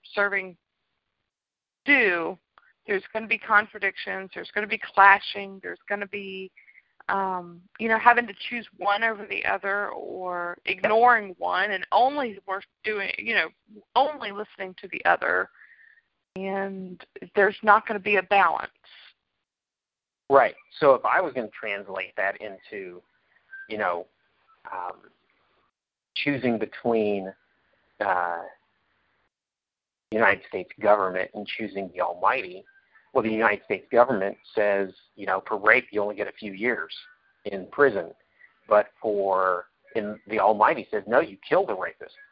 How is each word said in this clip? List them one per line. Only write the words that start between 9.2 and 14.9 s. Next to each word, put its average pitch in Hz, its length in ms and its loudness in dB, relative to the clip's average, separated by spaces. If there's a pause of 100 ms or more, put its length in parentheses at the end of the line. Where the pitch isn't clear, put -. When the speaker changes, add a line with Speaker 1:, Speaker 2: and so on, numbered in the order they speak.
Speaker 1:
the 196 180 -8
other, 196 460 -2
or 175 680 -8 (100)
ignoring 208 720 4
one 180 340 0
and 190 180 -6
only 247 560 2
worth 190 180 -6 (200)
doing, 208 340 -4
you 220 160 -4
know, 165 140 0 (480)
only 269 340 0
listening 196 500 -12
to 196 80 -16
the - 160 -10